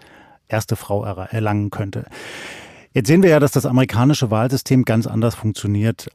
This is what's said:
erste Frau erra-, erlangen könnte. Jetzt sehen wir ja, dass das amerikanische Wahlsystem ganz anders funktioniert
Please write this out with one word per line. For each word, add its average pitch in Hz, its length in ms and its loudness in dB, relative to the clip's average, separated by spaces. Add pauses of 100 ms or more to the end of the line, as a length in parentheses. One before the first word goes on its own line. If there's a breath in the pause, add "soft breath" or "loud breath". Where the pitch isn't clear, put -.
(480 loud breath)
erste 110 300 -4
Frau 101 260 -4
erra-, 92 220 -8
erlangen 104 460 -2
könnte. 101 340 -8 (920 loud breath)
Jetzt 117 120 0
sehen 175 160 6
wir 180 60 6
ja, 151 120 6
dass 143 100 4
das 120 140 0
amerikanische 127 680 2
Wahlsystem 120 540 2
ganz 113 200 0
anders 113 300 -2
funktioniert 104 800 -2